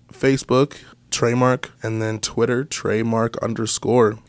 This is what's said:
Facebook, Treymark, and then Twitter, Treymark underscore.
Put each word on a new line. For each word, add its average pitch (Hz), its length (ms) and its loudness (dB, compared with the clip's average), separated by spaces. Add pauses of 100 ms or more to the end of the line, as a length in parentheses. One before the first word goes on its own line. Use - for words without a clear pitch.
(120)
Facebook, 135 640 0 (360)
Treymark, 123 580 0 (120)
and 110 200 -4
then 110 180 -4
Twitter, 123 460 -2
Treymark 113 760 -2
underscore. 113 760 2 (120)